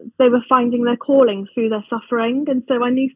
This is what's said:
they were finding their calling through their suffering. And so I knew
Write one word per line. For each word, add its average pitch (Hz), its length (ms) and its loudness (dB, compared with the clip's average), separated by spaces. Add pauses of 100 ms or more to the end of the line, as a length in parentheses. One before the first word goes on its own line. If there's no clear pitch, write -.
(180)
they 254 100 4
were 240 140 2
finding 240 420 0
their 240 140 0
calling 226 500 2
through 226 220 -4
their 214 140 -4
suffering. 240 640 -4
And 254 120 -2
so 240 220 -2
I 247 60 0
knew 262 260 0